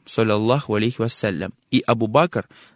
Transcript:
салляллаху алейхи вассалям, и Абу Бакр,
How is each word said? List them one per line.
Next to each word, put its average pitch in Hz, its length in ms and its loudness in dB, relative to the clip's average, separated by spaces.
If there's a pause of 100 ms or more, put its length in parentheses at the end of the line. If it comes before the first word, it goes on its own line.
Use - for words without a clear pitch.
салляллаху 110 720 0
алейхи 113 260 0
вассалям, 98 500 -4 (180)
и 127 100 2
Абу 113 280 0
Бакр, 135 400 0 (280)